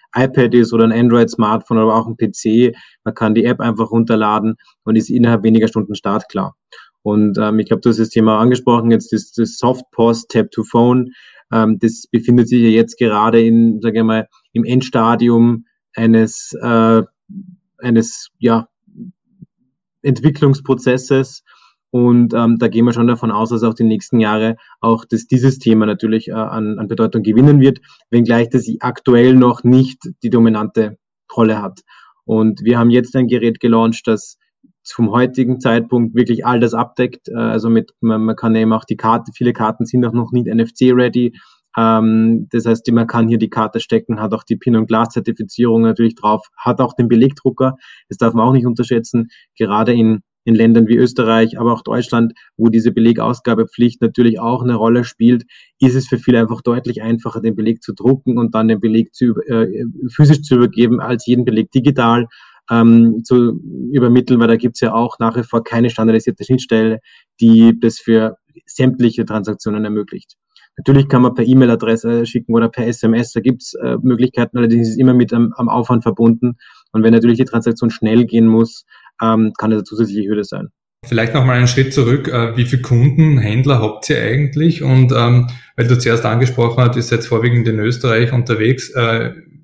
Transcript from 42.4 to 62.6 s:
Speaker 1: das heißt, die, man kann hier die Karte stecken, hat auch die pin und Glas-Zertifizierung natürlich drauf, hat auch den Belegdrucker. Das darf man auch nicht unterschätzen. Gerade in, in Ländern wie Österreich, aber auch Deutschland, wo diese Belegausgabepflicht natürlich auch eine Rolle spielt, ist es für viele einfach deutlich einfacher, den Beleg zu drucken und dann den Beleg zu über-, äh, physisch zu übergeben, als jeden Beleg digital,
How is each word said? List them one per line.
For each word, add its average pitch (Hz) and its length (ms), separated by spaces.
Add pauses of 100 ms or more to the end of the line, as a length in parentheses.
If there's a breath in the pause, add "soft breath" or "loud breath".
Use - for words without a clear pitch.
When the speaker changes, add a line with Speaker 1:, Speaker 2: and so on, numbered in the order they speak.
Speaker 1:
das 117 140
heißt, 113 220
die, 120 40
man 117 160
kann 117 220
hier 117 80
die 110 120
Karte 110 300
stecken, 110 400
hat 107 140
auch 110 100
die 110 140
pin 117 180
und 110 120
Glas-Zertifizierung 113 960
natürlich 113 320
drauf, 107 300 (120)
hat 127 240
auch 120 120
den 120 140
Belegdrucker. 131 680 (340 loud breath)
Das 98 80
darf 117 160
man 113 140
auch 131 60
nicht 123 120
unterschätzen. 117 640 (300 soft breath)
Gerade 110 360
in, 110 280 (240)
in 117 80
Ländern 113 340
wie 117 80
Österreich, 113 640
aber 120 140
auch 113 80
Deutschland, 117 520 (220 soft breath)
wo 113 140
diese 113 220
Belegausgabepflicht 113 1080
natürlich 117 400
auch 120 220
eine 123 140
Rolle 113 280
spielt, 117 400 (360 soft breath)
ist 127 160
es 131 120
für 131 120
viele 120 200
einfach 113 220
deutlich 120 400
einfacher, 113 400
den 110 140
Beleg 110 260
zu 107 120
drucken 127 440
und 117 160
dann 110 140
den 110 120
Beleg 113 360
zu 127 100
über-, 117 240
äh, 113 360 (220)
physisch 147 360
zu 131 140
übergeben, 117 440
als 117 240
jeden 123 200
Beleg 110 260
digital, 120 560 (420 soft breath)